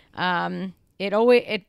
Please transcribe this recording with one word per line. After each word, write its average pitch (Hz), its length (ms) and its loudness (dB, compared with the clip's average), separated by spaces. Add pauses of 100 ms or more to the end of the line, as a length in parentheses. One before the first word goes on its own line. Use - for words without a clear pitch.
(160)
um, 180 580 -4 (240)
it 196 160 -4
always, 240 320 4
it 208 240 -6